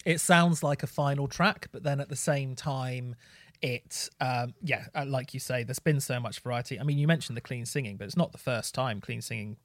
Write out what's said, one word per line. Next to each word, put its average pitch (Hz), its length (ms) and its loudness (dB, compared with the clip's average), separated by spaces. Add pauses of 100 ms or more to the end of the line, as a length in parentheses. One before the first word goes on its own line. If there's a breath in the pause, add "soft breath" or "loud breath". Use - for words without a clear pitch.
It 165 160 2
sounds 170 400 6
like 143 220 0
a - 40 -2
final 143 400 0
track, - 440 0
but - 100 -12
then 139 180 0
at 143 100 -6
the 123 60 -6
same 135 400 0
time, 127 600 -4 (460 soft breath)
it, - 480 -4 (120)
um, 123 400 0
yeah, 123 320 0
uh, 143 140 -2
like 131 260 -2
you 131 60 -6
say, 123 240 -2
there's 120 160 -4
been 147 200 4
so 127 200 -2
much 117 220 -6
variety. 120 380 -4
I 131 40 -4
mean, 143 160 2
you 147 80 6
mentioned 151 280 2
the 117 60 -6
clean 123 240 -6
singing, 117 320 -4
but 104 80 -8
it's 104 120 -4
not 175 140 2
the - 60 -16
first - 380 -2
time 120 260 0
clean 117 220 -6
singing 107 400 -8